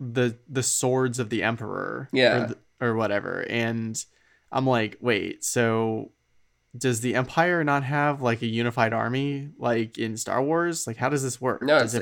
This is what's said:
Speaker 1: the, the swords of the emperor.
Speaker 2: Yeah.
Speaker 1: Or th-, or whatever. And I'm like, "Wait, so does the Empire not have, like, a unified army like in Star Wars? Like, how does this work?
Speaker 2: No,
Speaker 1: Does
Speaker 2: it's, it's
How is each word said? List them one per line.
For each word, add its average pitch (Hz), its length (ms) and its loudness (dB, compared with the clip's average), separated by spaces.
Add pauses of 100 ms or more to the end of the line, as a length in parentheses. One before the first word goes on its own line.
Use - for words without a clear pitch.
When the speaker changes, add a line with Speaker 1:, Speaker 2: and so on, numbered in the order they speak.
Speaker 1:
the, 123 360 0 (120)
the 131 140 -2
swords 127 560 0
of 117 120 -2
the 110 120 -2
emperor. 104 680 -4
Speaker 2:
Yeah. 127 320 6
Speaker 1:
Or - 20 -6
th-, 117 120 -8 (220)
or 117 140 0
whatever. 98 560 -2
And 113 520 -2 (480)
I'm 131 160 0
like, 117 340 2
"Wait, 101 440 0
so 113 680 0 (640)
does 120 260 0
the 120 140 0
Empire 165 480 2
not 143 200 2
have, 147 380 0
like, 117 200 2
a 120 40 -2
unified 117 480 0
army 139 640 -2
like 117 400 -2
in 113 180 -4
Star 110 260 -2
Wars? 165 440 0
Like, 113 100 -6
how 127 140 -2
does 143 120 0
this 131 180 -4
work? 127 220 -2
Speaker 2:
No, 139 180 4
Speaker 1:
Does - 60 6
Speaker 2:
it's, 110 80 -4
it's - 80 2